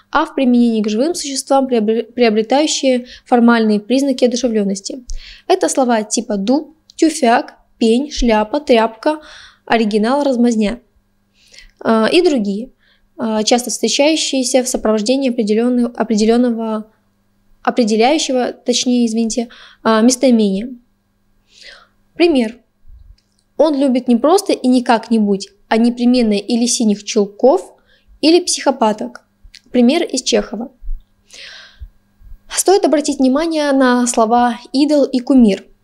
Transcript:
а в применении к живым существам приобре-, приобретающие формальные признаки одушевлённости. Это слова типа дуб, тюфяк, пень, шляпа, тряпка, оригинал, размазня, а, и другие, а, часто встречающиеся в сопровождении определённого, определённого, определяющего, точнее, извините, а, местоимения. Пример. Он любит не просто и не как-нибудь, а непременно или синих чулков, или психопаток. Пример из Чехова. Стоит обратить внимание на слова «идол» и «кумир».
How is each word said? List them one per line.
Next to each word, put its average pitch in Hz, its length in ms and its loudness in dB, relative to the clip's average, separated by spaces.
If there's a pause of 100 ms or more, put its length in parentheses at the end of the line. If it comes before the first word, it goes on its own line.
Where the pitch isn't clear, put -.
а 311 160 -2
в 311 80 -14
применении 240 480 2
к 208 80 -2
живым 262 240 -2
существам 269 540 -2
приобре-, 226 360 -2
приобретающие 247 1000 0 (200)
формальные 233 540 2
признаки 262 460 0
одушевлённости. 226 800 -2 (440)
Это 359 220 0
слова 240 340 0
типа 214 340 -6
дуб, 247 380 -2 (200)
тюфяк, 285 600 0 (200)
пень, 247 340 0
шляпа, 220 500 0
тряпка, 247 580 0 (460)
оригинал, 226 580 0
размазня, 240 560 0 (1000)
а, 220 280 0
и 349 120 2
другие, 233 480 -2 (480)
а, 220 260 -4
часто 240 280 0
встречающиеся 269 920 0
в 247 60 -6
сопровождении 233 600 -2
определённого, 240 600 -2
определённого, 220 960 -2 (760)
определяющего, 247 920 0
точнее, 247 520 -2
извините, 226 440 -4 (340)
а, 220 180 2
местоимения. 233 680 2 (1500)
Пример. 277 440 0 (1000)
Он 294 180 2
любит 262 320 0
не 240 80 2
просто 311 380 2
и - 140 -4
не 254 140 2
как-нибудь, 220 680 -2 (180)
а 226 100 0
непременно 240 560 2
или 233 320 -2
синих 220 380 -2
чулков, 247 720 0 (480)
или 320 180 4
психопаток. 240 840 -4 (460)
Пример 254 320 2
из 254 200 -6
Чехова. 208 480 -4 (1800)
Стоит 392 360 0
обратить 294 340 0
внимание 294 540 0
на 247 340 2
слова 240 520 0 (120)
«идол» 285 320 2
и 262 160 -2
«кумир». 233 460 4 (180)